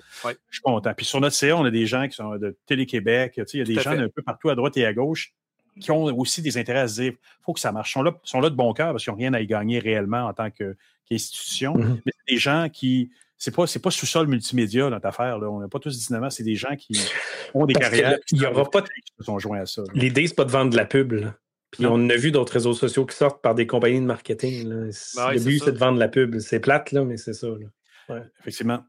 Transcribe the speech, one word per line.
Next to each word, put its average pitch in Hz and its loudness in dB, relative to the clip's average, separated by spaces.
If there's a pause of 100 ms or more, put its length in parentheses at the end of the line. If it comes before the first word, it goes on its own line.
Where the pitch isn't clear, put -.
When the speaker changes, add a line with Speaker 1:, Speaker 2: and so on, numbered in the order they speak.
(260)
Speaker 1:
Ouais. 120 -6 (140)
Speaker 2:
je - -14
suis - -14
content. 110 0
Puis 120 -8
sur 135 0
notre 143 2
C - 2
A, 170 4
on 151 4
a 120 2
des 113 2
gens 127 0
qui 139 -12
sont 107 -8
de 101 -6
Télé-Québec, 127 0
tu 113 -4
sais, - -8
il - -2
y - 0
a 120 -2
Speaker 1:
Tout 113 0
Speaker 2:
des 113 2
Speaker 1:
à - 2
Speaker 2:
gens 135 -2
Speaker 1:
fait. 160 0
Speaker 2:
d'un - 0
peu - -10
partout 120 -4
à 135 2
droite 135 0
et 123 4
à 110 2
gauche 143 -2 (460)
qui - -4
ont 156 2 (140)
aussi 127 -2
des 139 -4
intérêts 123 -2
à 127 0
se 110 -6
dire, « 127 -2 (320)
Faut 104 -4
que - -10
ça 117 -2
marche. » 104 -6
Ils - -6
sont 160 0
là, 170 0
ils - -12
sont 127 0
là 156 4
de 147 -4
bon 117 4
cœur 160 0
parce 113 -4
qu'ils 113 -4
n'ont 98 -10
rien 127 0
à 117 0
y 107 -4
gagner 110 0
réellement 110 0
en 98 -6
tant 110 -6
que, 98 -8 (300)
qu'institution. - -4
Speaker 3:
Mhm. 117 0
Speaker 2:
Mais 131 -2
c'est - -4
des 120 2
gens 156 2
qui, 127 0 (280)
c'est - -6
pas, 175 2
c'est - -4
pas 185 0
sous-sol 160 0
multimédia, 123 0
notre 104 -4
affaire, 117 -4
là. 107 -6
On 104 -6
n'a 101 -10
pas 139 -6
tous 135 -8
dix-neuf 113 -6
ans. 135 -4
C'est 123 -8
des 110 0
gens 127 -4
qui - -10 (600)
ont 147 4
des 139 4
Speaker 3:
Parce 131 4
que - -4
Speaker 2:
carrières, 123 4 (120)
Speaker 3:
il 139 4
y 139 2
aura 135 2
pas 196 4
de 196 -4
Speaker 2:
qui - -18
se 107 -16
sont 104 -4
joints 104 -6
à 95 -8
ça, - -10
là. 98 -8
Speaker 3:
L'idée, 131 2
c'est 165 -8
pas 151 4
de 123 -4
vendre 131 4
de 117 4
la 107 4
pub, 135 2
là. 107 -4 (360)
Puis - -4
Speaker 2:
Non. 117 6
Speaker 3:
on 120 4
a 120 4
vu 143 2
d'autres 135 2
réseaux 120 2
sociaux 127 0
qui - -10
sortent 139 2
par 113 4
des 117 2
compagnies 123 2
de 127 0
marketing, 120 -4
là. 110 -6 (400)
Speaker 1:
Ben 123 0
ouais, 139 2
Speaker 3:
Le 127 2
Speaker 1:
c'est 117 0
Speaker 3:
but, 143 4
Speaker 1:
ça. 143 -2
Speaker 3:
c'est 143 4
de 131 0
vendre 127 4
de 120 4
la 110 4
pub. 117 2
C'est 110 -2
plate, 143 2
là, 139 2
mais 120 -4
c'est 110 -10
ça, 117 -10
là. - -14
Ouais. 117 -12 (180)
Speaker 2:
Effectivement. 117 -4